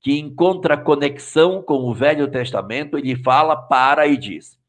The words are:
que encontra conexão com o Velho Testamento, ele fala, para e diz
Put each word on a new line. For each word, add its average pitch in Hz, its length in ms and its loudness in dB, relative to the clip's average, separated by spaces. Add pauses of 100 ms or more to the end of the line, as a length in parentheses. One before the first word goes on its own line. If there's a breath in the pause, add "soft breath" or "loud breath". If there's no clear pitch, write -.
que 143 180 -2
encontra 165 580 0
conexão 143 840 0
com 151 200 -2
o 123 120 -4
Velho 143 360 0
Testamento, 123 680 -6
ele 131 200 -4
fala, 139 400 2
para 143 500 2
e 147 100 2
diz 101 420 -14 (100)